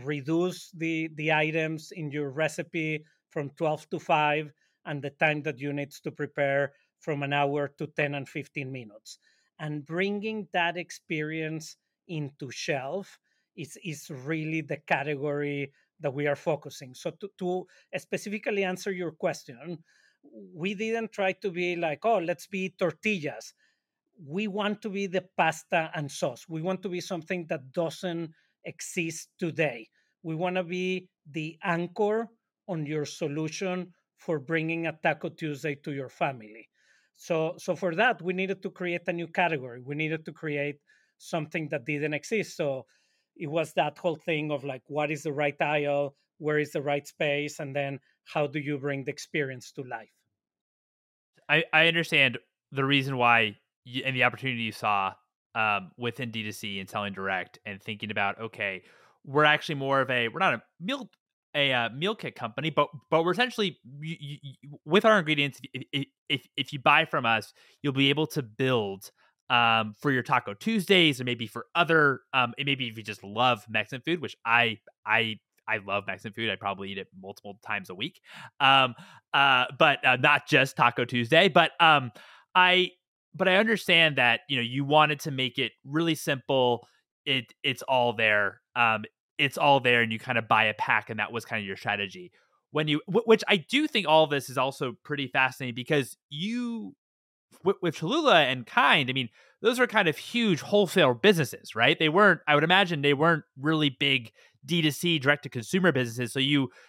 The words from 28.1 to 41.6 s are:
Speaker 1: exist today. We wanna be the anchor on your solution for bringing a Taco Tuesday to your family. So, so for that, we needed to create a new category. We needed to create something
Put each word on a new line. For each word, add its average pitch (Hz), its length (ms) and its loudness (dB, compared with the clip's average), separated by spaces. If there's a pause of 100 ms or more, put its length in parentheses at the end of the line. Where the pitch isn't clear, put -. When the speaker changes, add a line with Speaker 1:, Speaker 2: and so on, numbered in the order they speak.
Speaker 1:
exist 165 640 -8 (100)
today. 139 500 -4 (340)
We 160 120 -8
wanna 180 300 -2
be 185 440 -6 (220)
the 156 320 -8
anchor 202 640 -2 (380)
on 160 200 -6
your 151 180 -4
solution 160 880 -6 (240)
for 160 220 -4
bringing 160 480 -2
a 160 160 -6
Taco 170 260 0
Tuesday 151 460 -6 (100)
to 156 80 -8
your 135 160 -8
family. 113 600 -6 (480)
So, 160 420 -2
so 175 180 -4
for 175 200 -4
that, 220 260 2
we 180 100 -4
needed 190 300 -4
to 190 80 -8
create 175 360 -6
a 185 60 -2
new 170 160 -6
category. 143 520 -2
We 131 140 -10
needed 156 300 -4
to - 80 -12
create 147 460 -6 (400)
something 156 520 -6